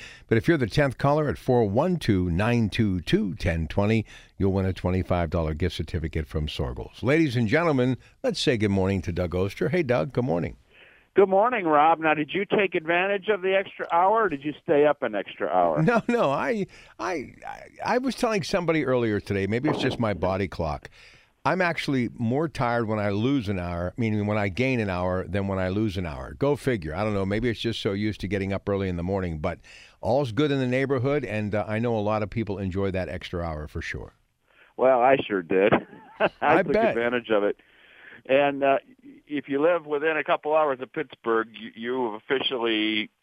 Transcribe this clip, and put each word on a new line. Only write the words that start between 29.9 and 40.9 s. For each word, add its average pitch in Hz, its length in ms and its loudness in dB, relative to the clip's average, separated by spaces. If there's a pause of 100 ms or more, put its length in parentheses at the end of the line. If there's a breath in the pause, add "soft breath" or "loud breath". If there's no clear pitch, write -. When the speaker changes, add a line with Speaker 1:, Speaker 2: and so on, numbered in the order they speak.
Speaker 1:
all's 127 300 0
good 143 220 0
in 135 80 0
the 127 80 0
neighborhood, 135 560 0
and, 104 280 -4
uh, 104 140 0
I 107 140 -2
know 117 160 0
a - 20 0
lot 104 240 0
of 101 80 -6
people 104 280 -4
enjoy 98 340 -2
that 90 160 -4
extra 85 360 -8
hour 78 220 -6
for 82 160 -10
sure. - 300 -10 (640 soft breath)
Speaker 2:
Well, 127 240 4
I 113 160 6 (100)
sure 98 160 -2
did. 95 300 2 (240)
<laughs> - 240 -12
I 208 100 2 (100)
Speaker 1:
I 160 220 4
Speaker 2:
took 156 120 0
Speaker 1:
bet. 214 160 2
Speaker 2:
advantage 117 400 -2
of 104 120 2
it. 101 140 0 (680 loud breath)
And, 139 380 2
uh, 139 160 4 (520)
if 143 160 -6
you 139 140 -2
live 170 240 2
within 151 320 -2
a 147 80 -4
couple 151 300 -2
hours 147 260 2
of 127 100 -12